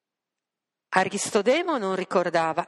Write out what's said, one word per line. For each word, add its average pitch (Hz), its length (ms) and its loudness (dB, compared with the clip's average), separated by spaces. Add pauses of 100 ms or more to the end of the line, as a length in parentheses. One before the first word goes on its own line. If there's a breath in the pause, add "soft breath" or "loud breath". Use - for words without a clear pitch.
(880)
Aristodemo 220 880 0
non 190 200 -2
ricordava, 170 720 0